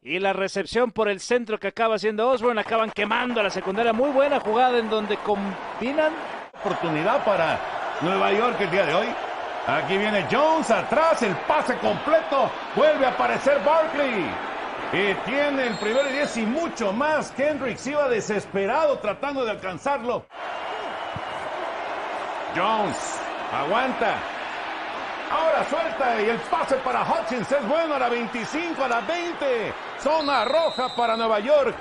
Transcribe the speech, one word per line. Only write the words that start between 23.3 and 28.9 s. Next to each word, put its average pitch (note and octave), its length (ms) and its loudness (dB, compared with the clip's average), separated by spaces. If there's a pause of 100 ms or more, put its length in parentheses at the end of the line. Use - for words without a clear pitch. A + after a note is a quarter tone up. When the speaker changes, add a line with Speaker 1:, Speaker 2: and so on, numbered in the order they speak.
Speaker 2:
aguanta. G3+ 640 0 (1160)
Ahora D#4 380 2
suelta C4+ 520 0
y G#3 80 2
el A#3 100 0
pase D#4+ 380 0
para A#3 260 0
Hutchins B3+ 460 -2
es C4 180 2
bueno D#4 280 2
a C4+ 40 0
la B3 100 2
veinticinco, A#3+ 760 -4
a C4 60 -2
la A#3 120 2